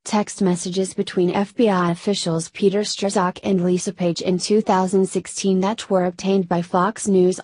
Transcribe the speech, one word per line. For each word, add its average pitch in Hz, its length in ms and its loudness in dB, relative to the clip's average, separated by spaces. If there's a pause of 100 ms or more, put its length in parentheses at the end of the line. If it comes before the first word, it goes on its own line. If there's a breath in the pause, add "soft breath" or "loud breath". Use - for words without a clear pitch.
Text - 380 -2
messages 185 540 -2
between 190 340 0
F 196 240 -2
B 226 160 2
I 180 220 2
officials 170 580 -4
Peter 196 300 0
Strzok 202 640 -2
and 190 200 0
Lisa 180 300 0
Page 175 280 -2
in 180 180 0
two 208 200 2
thousand 190 480 2
sixteen 190 520 -2
that 202 320 -2
were 185 140 2
obtained 190 440 0
by 175 140 0
Fox 190 440 -2
News 185 360 4